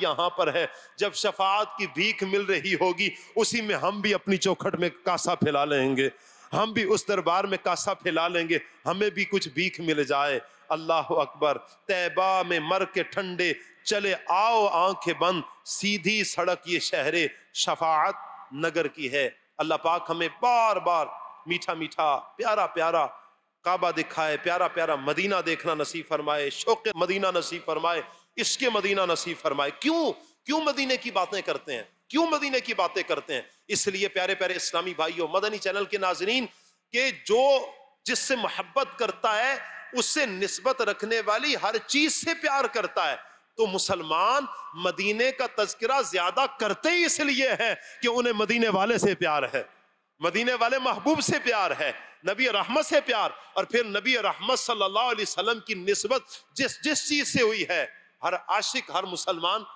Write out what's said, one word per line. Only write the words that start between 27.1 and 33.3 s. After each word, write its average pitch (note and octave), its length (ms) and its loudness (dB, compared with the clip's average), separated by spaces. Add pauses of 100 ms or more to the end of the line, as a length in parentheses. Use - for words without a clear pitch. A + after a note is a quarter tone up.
نصیب E3+ 300 -2
فرمائے، D#3+ 360 0 (360)
عشق - 260 -2 (100)
مدینہ G3 280 0
نصیب E3+ 400 -2
فرمائے۔ C#3+ 380 0
کیوں، D#4 320 2 (340)
کیوں D4+ 160 0
مدینے C4+ 360 0
کی A#3+ 140 -8
باتیں G3+ 300 -2
کرتے C#3+ 340 -6
ہیں؟ A2 80 -8 (240)
کیوں D#4+ 200 2
مدینے C4 320 0
کی A#3 140 -4
باتیں F3+ 300 0
کرتے D3 300 -2